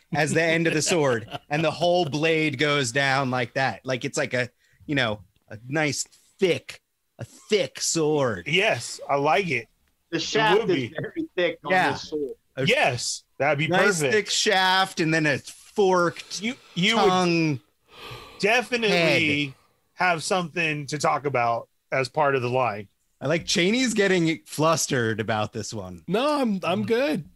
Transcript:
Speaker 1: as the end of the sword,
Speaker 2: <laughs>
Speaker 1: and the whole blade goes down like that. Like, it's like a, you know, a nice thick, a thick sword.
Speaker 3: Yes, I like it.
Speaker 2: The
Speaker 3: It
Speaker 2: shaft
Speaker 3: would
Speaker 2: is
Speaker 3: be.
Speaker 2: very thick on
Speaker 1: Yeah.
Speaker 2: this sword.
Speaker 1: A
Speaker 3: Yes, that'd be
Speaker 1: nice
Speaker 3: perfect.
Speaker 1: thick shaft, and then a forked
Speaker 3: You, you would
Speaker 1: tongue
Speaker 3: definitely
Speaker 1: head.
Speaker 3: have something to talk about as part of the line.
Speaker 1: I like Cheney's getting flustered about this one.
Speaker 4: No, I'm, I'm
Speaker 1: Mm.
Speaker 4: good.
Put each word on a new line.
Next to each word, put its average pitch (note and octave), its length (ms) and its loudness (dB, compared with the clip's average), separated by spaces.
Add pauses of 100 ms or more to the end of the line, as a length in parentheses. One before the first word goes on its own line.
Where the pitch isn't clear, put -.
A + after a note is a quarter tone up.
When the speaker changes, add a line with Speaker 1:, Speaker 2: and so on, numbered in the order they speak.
(140)
Speaker 1:
as D3 200 2
the D#3+ 100 2
end E3 240 2
of D#3 60 2
the D3+ 80 0
sword, C#3 460 2 (160)
Speaker 2:
<laughs> - 60 -20
Speaker 1:
and D3+ 140 0
the D#3 80 2
whole F3 340 2
blade D3+ 520 0
goes C#3+ 340 0
down C3+ 380 2
like B2+ 240 -2
that. C3 320 -2
Like, C3 180 -4
it's C#3 140 -6
like C3 160 -2
a, B2 160 -2 (380)
you D3+ 80 -2
know, A2 260 0 (280)
a G#2+ 80 -16 (100)
nice D3 380 -2 (340)
thick, - 420 -2 (360)
a - 60 -12
thick - 560 -4
sword. C#3+ 680 0
Speaker 3:
Yes, C#3+ 520 0 (100)
I C#3 60 2
like D#3+ 340 2
it. A#2+ 180 -4 (440)
Speaker 2:
The E3+ 60 -4
Speaker 3:
It D#3+ 40 -4
Speaker 2:
shaft G#3+ 400 2
Speaker 3:
would G3+ 100 -2
Speaker 2:
is F3 40 4
Speaker 3:
be. B2+ 240 -4
Speaker 2:
very - 280 -8 (100)
thick E3 260 -2
on - 80 -4
Speaker 1:
Yeah. F3+ 220 2
Speaker 2:
this - 160 -10
sword. C#3+ 240 -6 (240)
Speaker 1:
A C3 80 -2
Speaker 3:
Yes, F#3 580 0 (140)
that'd C#3+ 220 2
be D#3 80 0
Speaker 1:
nice F#3 320 2
Speaker 3:
perfect. C#3 140 0
Speaker 1:
thick G#3 160 0
shaft, F#3+ 720 2
and D#3+ 140 2
then D#3+ 120 2
a C#3 120 2
forked - 1040 0
Speaker 3:
You, A#3 140 -4 (200)
you G#3 220 2
would G#3 100 4
Speaker 1:
tongue E3+ 520 2 (800)
Speaker 3:
definitely F3+ 1040 2
Speaker 1:
head. C3+ 80 -12 (400)
Speaker 3:
have F3 300 0
something D#3+ 640 -2
to D3 100 -6
talk D3 280 -2
about A#2 440 0 (220)
as C3 180 -2
part C#3 260 2
of C3 60 0
the B2 80 -2
line. A2+ 380 -2 (340)
Speaker 1:
I - 60 -6
like E3 180 -2
Cheney's A3 480 0
getting F#3 520 2
flustered C#3 760 0
about G#2+ 340 -2
this A2 200 -8
one. F#2 340 -12
Speaker 4:
No, C#4 340 0
I'm, G#3+ 220 0
I'm F#3 200 -2
Speaker 1:
Mm. G3 40 -4
Speaker 4:
good. A#3+ 380 0 (100)